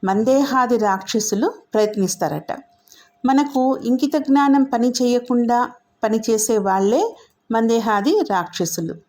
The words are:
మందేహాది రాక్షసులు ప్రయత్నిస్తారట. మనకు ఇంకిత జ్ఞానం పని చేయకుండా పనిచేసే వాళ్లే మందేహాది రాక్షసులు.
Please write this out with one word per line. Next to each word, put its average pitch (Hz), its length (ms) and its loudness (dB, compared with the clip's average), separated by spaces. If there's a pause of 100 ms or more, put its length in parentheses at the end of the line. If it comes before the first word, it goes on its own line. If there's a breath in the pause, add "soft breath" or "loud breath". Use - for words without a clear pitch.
మందేహాది 247 720 2
రాక్షసులు 208 760 -2 (220)
ప్రయత్నిస్తారట. 190 760 -2 (760 soft breath)
మనకు 269 500 0
ఇంకిత 254 400 -2
జ్ఞానం 277 460 4
పని 247 280 0
చేయకుండా 240 800 0 (340)
పనిచేసే 220 540 0
వాళ్లే 202 580 0 (360 loud breath)
మందేహాది 226 760 2
రాక్షసులు. 170 640 -4 (140)